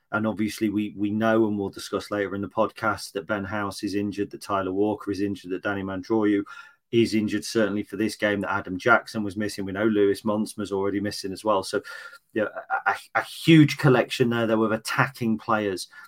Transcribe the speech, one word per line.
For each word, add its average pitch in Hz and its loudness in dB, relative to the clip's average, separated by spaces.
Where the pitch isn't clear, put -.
And 107 0
obviously 107 -2
we, 104 -2
we 101 0
know, 110 4
and 104 0
we'll 98 -2
discuss - -6
later 101 -2
in 101 -4
the 98 -6
podcast, 104 -2
that 85 -6
Ben 101 -2
House 101 -6
is 98 -4
injured, 101 -2
that - -14
Tyler 95 -2
Walker 101 0
is 95 -2
injured, 101 -4
that 92 -6
Danny 101 -2
Mandroiu 101 0
is 107 2
injured, 107 0
certainly 104 0
for 98 -8
this 104 -2
game, 101 0
that 92 -4
Adam 92 -6
Jackson 113 2
was 98 -6
missing. 101 -6
We 95 -8
know 98 0
Lewis 101 4
Monsma's 104 -2
already 98 -2
missing 98 -6
as 87 -12
well. 101 2
So, 101 -2
yeah, 107 0
a, 98 2
a, 95 -2
a 110 0
huge - 6
collection 123 4
there, 117 2
though, 110 4
of 107 2
attacking 113 -2
players, 104 -2